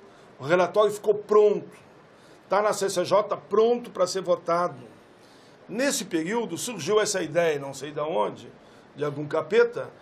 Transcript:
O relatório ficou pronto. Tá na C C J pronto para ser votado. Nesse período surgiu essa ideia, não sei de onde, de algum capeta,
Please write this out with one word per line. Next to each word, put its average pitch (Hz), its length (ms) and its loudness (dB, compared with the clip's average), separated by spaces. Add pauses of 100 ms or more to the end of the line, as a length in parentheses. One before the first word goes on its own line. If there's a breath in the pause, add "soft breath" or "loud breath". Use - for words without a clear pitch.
(380 loud breath)
O - 60 -14
relatório 180 460 2
ficou 202 240 0
pronto. 208 560 4 (760 loud breath)
Tá 190 120 2
na 208 120 2
C 190 180 -2
C 175 140 -2
J 196 320 2
pronto 233 540 0
para 180 160 0
ser 190 160 -6
votado. 170 640 -2 (840 loud breath)
Nesse 233 380 -2
período 175 500 -2
surgiu 196 420 -2
essa 196 240 0
ideia, 156 360 0
não 139 160 -10
sei 151 180 -12
de 147 80 -8
onde, 147 500 -4 (460 loud breath)
de 139 80 -6
algum 147 240 -6
capeta, 160 640 0 (120)